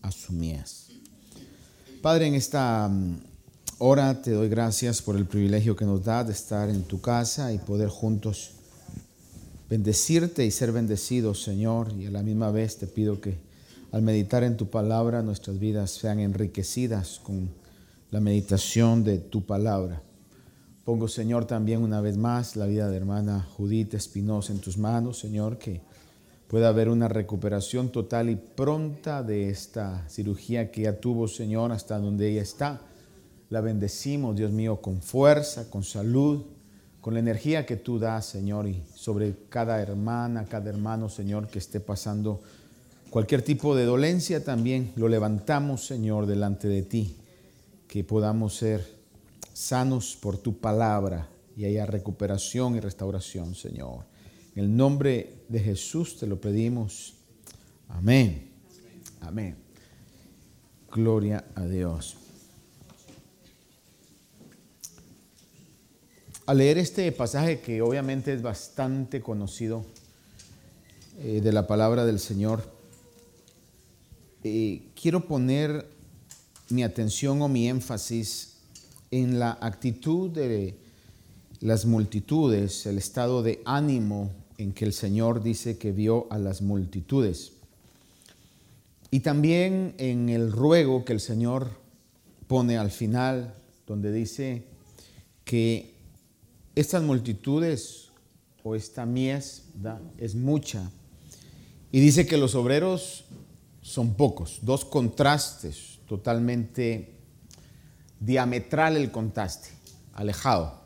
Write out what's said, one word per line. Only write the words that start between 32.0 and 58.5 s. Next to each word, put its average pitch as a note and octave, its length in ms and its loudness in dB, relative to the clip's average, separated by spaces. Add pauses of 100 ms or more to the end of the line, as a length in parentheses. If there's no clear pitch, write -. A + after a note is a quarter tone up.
ella G#2+ 120 0
está. C#3 400 -6 (680)
La A2 100 -2
bendecimos, A2 800 -2
Dios G#2 160 0
mío, A2 280 0
con F#2 200 -4
fuerza, C#3+ 680 4
con G2 140 -6
salud, C3 640 0 (560)
con A2+ 140 -4
la A2+ 40 0
energía B2 460 0
que A#2+ 100 -4
tú A#2+ 240 -4
das, A2 280 -2
Señor, G#2 380 -4
y F#2 160 -4 (140)
sobre G#2 400 -2 (140)
cada A2+ 320 -2
hermana, A2 640 -4
cada G#2 240 -8
hermano, G#2+ 400 -4
Señor, G#2 400 -6
que G#2 100 -8
esté G2+ 220 -8
pasando G#2 600 -4 (680)
cualquier A#2 320 2
tipo C#3 340 2
de B2+ 80 4
dolencia D3+ 580 2
también, B2+ 540 0
lo A2+ 140 4
levantamos, A2+ 760 2
Señor, G#2+ 420 0
delante G2+ 420 0
de G2 120 2
ti, G#2 360 -2 (720)
que G2+ 160 -4
podamos G#2+ 500 2
ser G#2+ 300 0 (680)
sanos B2+ 600 -2
por G2 220 -4
tu G2+ 220 -4
palabra G#2 680 0 (300)
y G#2 80 -4
haya G#2 200 0
recuperación G#2 920 -2
y - 20 0
restauración, F#2+ 760 -6
Señor. B1 520 -12 (500)
En G2+ 80 -2
el G#2 120 4
nombre C#3 760 2
de A2+ 100 0
Jesús A2 580 -2
te - 80 -8
lo G2 160 -4
pedimos. A2 720 -2 (760)
Amén. F#2+ 600 4 (720)